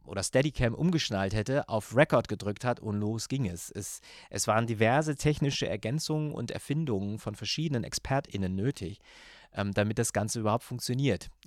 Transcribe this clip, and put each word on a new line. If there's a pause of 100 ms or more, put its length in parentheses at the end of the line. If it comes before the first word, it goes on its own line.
oder
Steadicam
umgeschnallt
hätte,
auf
Record
gedrückt
hat
und
los
ging
es.
Es, (300)
es
waren
diverse
technische
Ergänzungen
und
Erfindungen
von
verschiedenen
ExpertInnen
nötig, (540)
ähm,
damit
das
Ganze
überhaupt
funktioniert. (160)